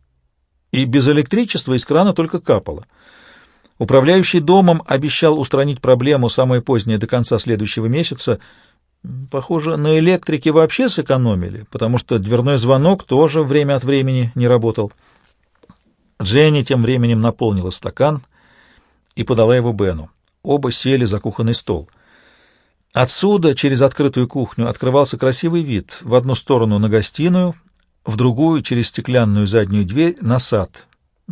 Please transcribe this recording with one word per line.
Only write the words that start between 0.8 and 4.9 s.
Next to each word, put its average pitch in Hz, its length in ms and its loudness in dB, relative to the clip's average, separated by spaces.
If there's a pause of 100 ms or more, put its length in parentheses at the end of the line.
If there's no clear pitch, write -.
без 127 240 2
электричества 151 680 0
из 120 100 -2
крана 180 280 2
только 165 280 -4
капало. 92 460 -4 (920)
Управляющий 160 640 4
домом 175 460 4
обещал 151 540 0